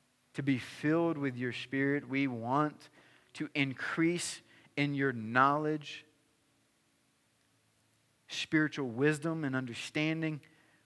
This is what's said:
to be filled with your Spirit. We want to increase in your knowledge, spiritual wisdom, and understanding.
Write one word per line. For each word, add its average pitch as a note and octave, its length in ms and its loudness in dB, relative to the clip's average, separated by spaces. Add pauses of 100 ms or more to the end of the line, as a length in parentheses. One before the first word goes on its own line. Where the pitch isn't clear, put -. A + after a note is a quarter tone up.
(340)
to D3 80 -4
be C3+ 160 2
filled E3 580 0
with C#3 200 -2
your B2 160 -4
Spirit. C#3 560 0
We C3+ 180 2
want B2+ 640 -2 (440)
to D#3 200 -6
increase D#3+ 880 0 (340)
in C#3+ 180 2
your C#3 180 2
knowledge, C#3+ 920 2 (2250)
spiritual D3+ 600 0
wisdom, D3+ 560 0
and C3 100 -2
understanding. D#3 840 -4 (460)